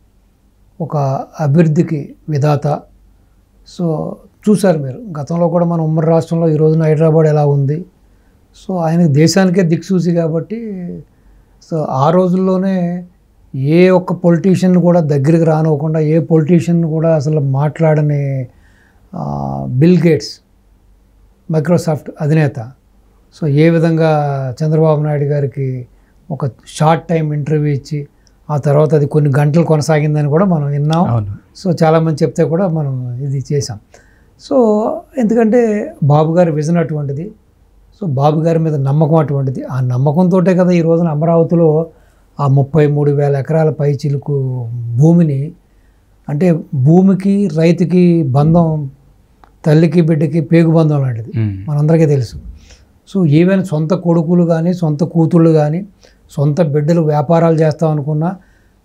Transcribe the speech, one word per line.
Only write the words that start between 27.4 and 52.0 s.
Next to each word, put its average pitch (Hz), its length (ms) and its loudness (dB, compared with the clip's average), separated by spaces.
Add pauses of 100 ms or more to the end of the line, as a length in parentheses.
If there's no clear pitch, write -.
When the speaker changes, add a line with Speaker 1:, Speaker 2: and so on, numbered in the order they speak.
Speaker 1:
ఇచ్చి, 143 340 -8 (420)
ఆ 151 80 -2
తర్వాత 151 360 2
అది 147 120 2
కొన్ని 147 340 0
గంటలు 147 240 2
కొనసాగిందని 151 640 0
కూడా 160 180 2
మనం 160 220 0
విన్నాం. 151 380 0
Speaker 2:
అవును. 104 300 -2 (320)
Speaker 1:
So, 170 160 0
చాలామంది 160 400 2
చెప్తే 165 200 -2
కూడా 165 240 0
మనం 135 460 -4
ఇది 135 300 -6 (100)
చేసాం. 127 260 -4 (720)
So, 285 60 2 (600)
ఎందుకంటే 226 760 0 (100)
బాబు 156 320 2
గారి 175 160 2
vision 151 260 -2
అటువంటిది. 151 540 -6 (720)
So, 185 60 -4
బాబు 147 320 0
గారి 165 180 0
మీద 160 160 -2
నమ్మకం 143 400 0
అటువంటిది. 139 480 -2
ఆ 151 160 -8
నమ్మకంతోటే 165 760 0
కదా 180 140 2
ఈ 175 120 2
రోజున 165 260 2
అమరావతిలో 165 800 2 (520)
ఆ 143 80 0
ముప్పై 139 400 2
మూడు 147 240 0
వేల 143 240 0
ఎకరాల 156 340 0
పై 143 240 -2
చిలుకు 135 760 -4 (300)
భూమిని, 156 540 2 (800)
అంటే 156 300 0 (160)
భూమికి 190 720 2
రైతుకి 170 760 2
బంధం 151 680 0 (760)
తల్లికి 160 360 4
బిడ్డకి 160 400 0
పేగు 165 300 2
బంధం 156 300 2
లాంటిది, 120 340 -6
Speaker 2:
మ్మ్. 101 340 -4
Speaker 1:
మనందరికీ 156 360 2